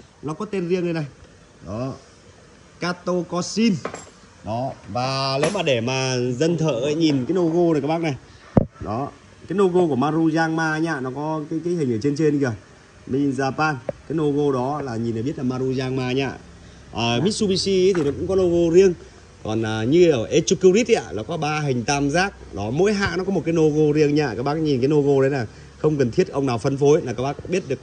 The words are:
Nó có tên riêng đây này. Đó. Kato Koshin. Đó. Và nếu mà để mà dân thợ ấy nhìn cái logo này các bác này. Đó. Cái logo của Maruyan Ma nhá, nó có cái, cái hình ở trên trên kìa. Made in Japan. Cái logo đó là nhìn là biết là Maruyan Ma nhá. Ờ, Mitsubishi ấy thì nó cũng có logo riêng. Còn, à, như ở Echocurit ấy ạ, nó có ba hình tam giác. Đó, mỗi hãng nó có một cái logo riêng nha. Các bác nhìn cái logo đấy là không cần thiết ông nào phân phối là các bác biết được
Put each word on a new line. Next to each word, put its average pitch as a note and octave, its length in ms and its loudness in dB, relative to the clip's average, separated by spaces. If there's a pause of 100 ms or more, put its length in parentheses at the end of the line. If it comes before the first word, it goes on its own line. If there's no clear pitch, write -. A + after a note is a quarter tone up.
(220)
Nó D3+ 120 -6
có G#3 120 -8
tên F#3+ 220 -6
riêng F3+ 160 0
đây E3+ 100 -2
này. D#3+ 120 -4 (600)
Đó. A2+ 280 -8 (840)
Kato F3+ 340 -4 (160)
Koshin. F#3 460 0 (680)
Đó. A#2 280 -6 (160)
Và C3+ 540 -2
nếu D#3+ 120 0
mà G3 80 -2
để C3+ 200 2
mà C3 340 -2 (220)
dân D#3+ 200 2
thợ D#3 140 0
ấy C3+ 240 0
nhìn D3 300 2
cái E3 100 -2
logo E3+ 380 2
này D3 80 0
các C#3 60 -2
bác E3 140 -2
này. D3+ 140 -2 (640)
Đó. A2+ 320 -6 (360)
Cái F3 100 -4
logo F3+ 300 4
của C#3+ 80 0
Maruyan D#3+ 600 0
Ma D#3+ 220 -2
nhá, D#3+ 220 -2
nó B2+ 160 -6
có D#3 340 -6
cái, D#3+ 160 -4
cái F3 80 -2
hình C#3 200 -2
ở A2 100 -2
trên C#3+ 120 0
trên D3 240 2
kìa. C3 120 0 (560)
Made C#3 120 -2
in C#3+ 120 0
Japan. C3+ 440 -2 (120)
Cái - 300 -8
logo D3 360 0
đó C3+ 280 -2
là B2+ 140 -8
nhìn A2+ 200 -4
là A2+ 60 -4
biết C#3+ 160 -6
là B2 60 -8
Maruyan C3 520 -2
Ma B2+ 160 -2
nhá. C3 200 -2 (600)
Ờ, A#2 320 -2
Mitsubishi G3 640 0
ấy G3+ 60 4
thì E3 100 0
nó C#3 80 0
cũng F3 160 -6
có F#3+ 80 0
logo E3+ 400 2
riêng. F#3 180 8 (500)
Còn, A2 220 -2
à, A2 180 -2
như E3 280 6
ở A#2+ 140 2
Echocurit F3+ 640 2
ấy A3 60 6
ạ, D#3 160 2
nó G#2 120 -6
có E3 140 -6
ba D3+ 220 -4
hình C3+ 240 -2
tam C#3+ 260 0
giác. F#3 240 0 (200)
Đó, G2+ 160 -6
mỗi F3+ 240 2
hãng G3 240 -2
nó F#3 60 -4
có F#3+ 80 -4
một E3+ 140 0
cái E3 80 -2
logo D3+ 400 4
riêng D3 220 4
nha. D3 220 0
Các B2 60 -4
bác C#3+ 100 -2
nhìn D3+ 280 0
cái C3+ 80 2
logo C#3+ 320 4
đấy C3+ 80 4
là C3 160 -2 (320)
không D3+ 200 0
cần B2+ 140 2
thiết F3+ 160 0
ông C#3 180 -4
nào A#2+ 120 0
phân C#3 200 -2
phối D3 240 6
là A#2+ 120 -6
các B2 100 -6
bác C#3+ 260 -8
biết F3 180 -4
được C3 160 -4